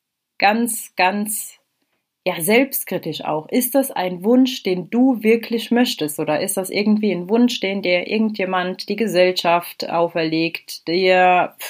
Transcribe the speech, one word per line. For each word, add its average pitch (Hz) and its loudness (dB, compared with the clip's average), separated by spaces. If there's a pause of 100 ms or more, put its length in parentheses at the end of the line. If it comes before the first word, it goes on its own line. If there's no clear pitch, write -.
(380)
ganz, 226 0
ganz, 208 -2 (680)
ja, 175 -4
selbstkritisch 214 -2
auch. 156 -6
Ist 247 -2
das 269 0
ein 180 -6
Wunsch, 254 2
den 180 -4
du 240 2
wirklich 226 0
möchtest? 233 0
Oder 151 0
ist 196 -4
das 185 -4
irgendwie 208 2
ein 175 -4
Wunsch, 233 2
den 196 -4
dir 180 0
irgendjemand, 190 -2
die 208 -4
Gesellschaft 180 0
auferlegt, 165 -2
der 180 4 (140)